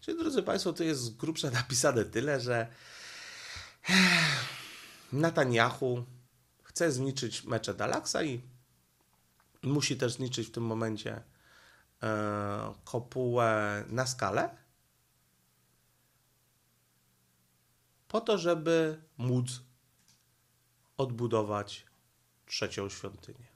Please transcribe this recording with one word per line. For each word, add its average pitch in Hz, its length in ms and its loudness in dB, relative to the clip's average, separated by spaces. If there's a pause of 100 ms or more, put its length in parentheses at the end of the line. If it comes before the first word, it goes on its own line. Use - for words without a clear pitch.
Czyli, - 160 -4
drodzy 294 260 0
państwo, 190 300 0
to 170 100 -2
jest 151 180 0
z 117 80 -4
grubsza 147 420 -4
napisane 123 540 2
tyle, 131 340 -2
że 117 280 0 (2500)
Netanyahu 127 920 2 (580)
chce - 280 0
zniszczyć 131 520 -4
meczet 107 380 -4
Al-Aqsa - 420 -2
i 127 180 -2 (1200)
musi 139 340 2
też 127 160 0
zniszczyć 123 340 -4
w - 40 -18
tym 117 120 -4
momencie, 110 600 -4 (800)
e, 107 720 -2 (100)
kopułę 117 1040 0
na 127 200 -2
skalę 120 500 0 (3500)
po 220 140 0
to, 226 160 2
żeby 165 640 2 (160)
móc 123 440 0 (1400)
odbudować 113 880 0 (600)
trzecią 101 440 -4
świątynię. - 680 -14